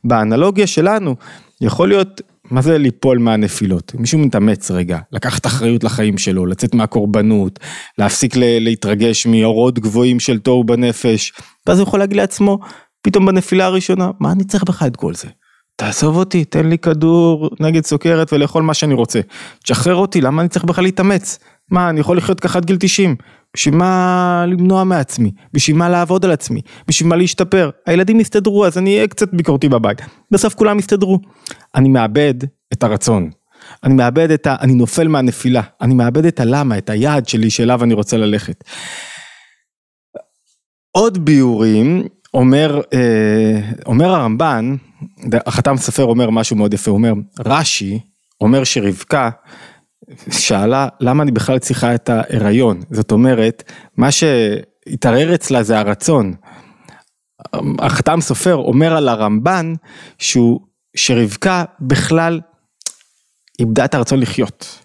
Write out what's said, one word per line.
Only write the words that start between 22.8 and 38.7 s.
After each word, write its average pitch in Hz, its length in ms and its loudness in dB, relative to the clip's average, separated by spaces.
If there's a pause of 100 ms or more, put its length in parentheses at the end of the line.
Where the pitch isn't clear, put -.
תשעים? 185 360 0 (400)
בשביל 147 180 0
מה 180 720 2
למנוע 185 360 2
מעצמי? 139 460 -2 (220)
בשביל 147 240 0
מה 170 120 2
לעבוד 175 360 0
על 185 60 2
עצמי? 165 300 -4 (280)
בשביל 160 200 0
מה 170 80 2
להשתפר? 180 540 0 (160)
הילדים 190 340 2
יסתדרו, 202 460 2
אז 170 120 0
אני 196 180 2
אהיה 214 120 0
קצת 196 260 -4
ביקורתי 151 340 0
בבית". 117 320 0 (300)
בסוף 208 240 2
כולם 208 240 2
יסתדרו. 190 420 0 (540)
אני 135 140 4
מאבד 131 460 2 (380)
את 123 100 -4
הרצון. 104 480 0 (540)
אני 135 100 2
מאבד 131 360 2
את 156 160 0
ה-, 139 140 0
אני 131 140 4
נופל 123 340 2
מהנפילה. 127 540 0 (180)
אני 127 140 2
מאבד 123 320 2
את 165 140 -2
הלמה, 123 380 0
את - 120 -8
היעד 127 380 -2
שלי, 113 220 0
שאליו 120 340 0
אני 117 100 2
רוצה 104 220 -2
ללכת. 104 480 -4 (2250)